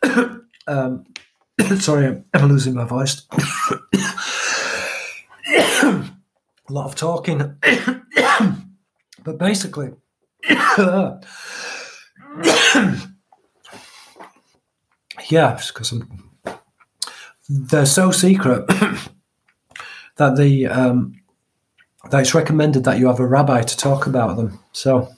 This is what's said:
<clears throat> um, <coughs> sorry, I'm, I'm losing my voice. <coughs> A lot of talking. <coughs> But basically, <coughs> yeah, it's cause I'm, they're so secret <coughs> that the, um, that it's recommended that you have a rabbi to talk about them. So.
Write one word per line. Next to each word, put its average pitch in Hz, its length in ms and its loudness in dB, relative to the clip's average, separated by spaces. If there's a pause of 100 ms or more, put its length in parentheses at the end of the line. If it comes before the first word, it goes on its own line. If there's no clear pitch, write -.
<clears throat> - 640 -4
um, 131 380 -4 (540)
<coughs> 95 200 0
sorry, 147 280 2
I'm, 117 260 -4
I'm 143 160 4
losing 131 260 4
my 120 100 -2
voice. 127 420 -4
<coughs> - 60 -20 (2250)
A 226 500 2 (680)
lot 143 160 -8
of 139 100 -12
talking. 160 680 -4
<coughs> - 440 -2 (1160)
But 156 140 -10
basically, 170 540 -2 (260)
<coughs> - 320 -16
yeah, 190 680 2 (4000)
it's 151 400 2
cause - 220 -8
I'm, - 400 -12 (1160)
they're 143 380 0
so 185 240 4
secret 180 580 2
<coughs> - 1500 -6
that 135 200 2
the, 139 280 4
um, 127 560 0 (880)
that 139 120 2
it's 131 120 0
recommended 151 520 2
that 120 120 2
you 127 80 4
have 123 140 2
a 131 80 0
rabbi 135 340 2
to - 160 -4
talk 139 300 0
about 117 300 -2
them. 113 220 -6 (120)
So. 127 460 0